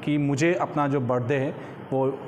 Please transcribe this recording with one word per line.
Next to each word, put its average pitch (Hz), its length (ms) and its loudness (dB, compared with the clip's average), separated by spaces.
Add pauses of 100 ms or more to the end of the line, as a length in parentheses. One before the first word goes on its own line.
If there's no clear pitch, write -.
कि 147 140 2
मुझे 143 360 2
अपना 147 340 0
जो 139 140 0
बर्थडे 123 340 0
है 139 200 -2 (380)
वो 131 340 0